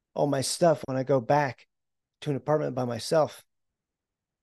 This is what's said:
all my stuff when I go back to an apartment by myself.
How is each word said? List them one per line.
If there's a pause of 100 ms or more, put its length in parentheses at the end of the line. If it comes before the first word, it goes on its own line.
(140)
all
my
stuff
when
I
go
back (580)
to
an
apartment
by
myself. (1000)